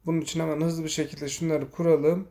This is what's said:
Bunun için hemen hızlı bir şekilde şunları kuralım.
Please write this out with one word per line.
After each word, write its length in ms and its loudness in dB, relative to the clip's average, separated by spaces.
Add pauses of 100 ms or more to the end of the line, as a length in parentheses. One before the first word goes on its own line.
Bunun 140 2
için 200 -6
hemen 200 -2
hızlı 240 0
bir 40 -6
şekilde 400 -6
şunları 420 -2
kuralım. 600 2